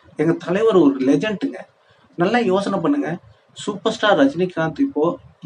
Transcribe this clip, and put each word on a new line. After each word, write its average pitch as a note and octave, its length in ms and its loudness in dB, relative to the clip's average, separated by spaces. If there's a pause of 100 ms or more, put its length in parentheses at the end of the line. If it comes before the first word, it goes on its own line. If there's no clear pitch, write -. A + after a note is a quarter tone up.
(180)
எங்க D#3 140 2 (100)
தலைவர் G3 360 2
ஒரு C#3 180 4 (100)
லெஜண்டுங்க. D3+ 520 0 (600)
நல்லா G#3 260 0
யோசனை G3 360 0
பண்ணுங்க. D3 300 -2 (460)
சூப்பர் - 400 -6
ஸ்டார் G3+ 240 2
ரஜினிகாந்த் D#3+ 640 -2
இப்போ D3 200 -2 (420)